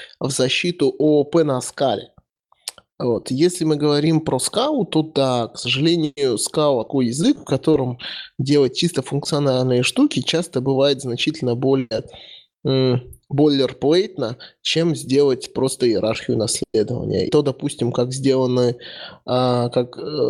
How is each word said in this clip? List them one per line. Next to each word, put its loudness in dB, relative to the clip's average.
«в -2
защиту 0
О 4
О 2
П 2
на 0
скале». -2
Вот. -2
Если 0
мы 2
говорим 2
про -2
Scala, -2
то 2
да, -2
к -18
сожалению, 0
Scala 0
такой 0
язык, 0
в -20
котором 0
делать 2
чисто -2
функциональные 0
штуки 0
часто -2
бывает 2
значительно -2
более, 0
м, 2
бойлерплейтно, 0
чем 0
сделать 0
просто 0
иерархию 0
наследования. -2
И -6
то, 4
допустим, -4
как -2
сделаны, 2
а, 0
как, -2
э, -10